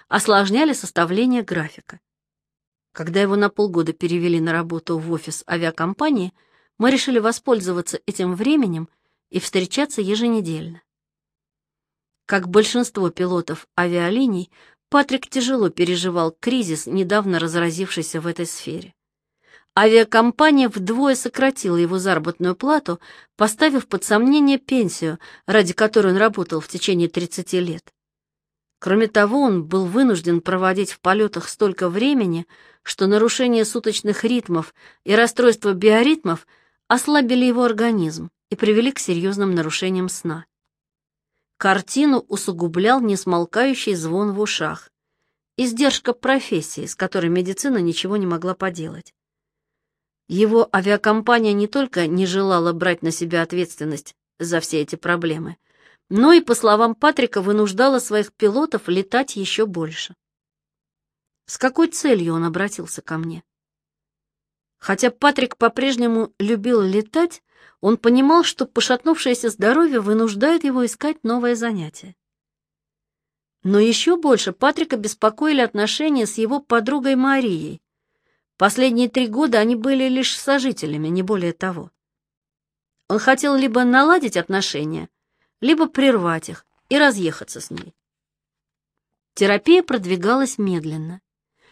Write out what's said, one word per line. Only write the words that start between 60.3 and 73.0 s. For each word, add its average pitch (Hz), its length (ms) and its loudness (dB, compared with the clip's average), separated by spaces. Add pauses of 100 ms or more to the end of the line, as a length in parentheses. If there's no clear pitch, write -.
С - 120 -14
какой 269 320 2
целью 190 440 0
он 165 120 0
обратился 175 560 -6
ко 160 160 -8
мне? 165 260 -10 (1300)
Хотя 240 340 0
Патрик 277 460 0
по-прежнему 233 840 0
любил 220 420 0
летать, 214 640 -2 (380)
он 214 160 2
понимал, 269 460 4
что - 220 -4
пошатнувшееся 247 840 0
здоровье 262 500 2
вынуждает 220 640 0
его 254 220 0
искать 294 380 -4
новое 240 320 -2
занятие. 190 600 -8 (1500)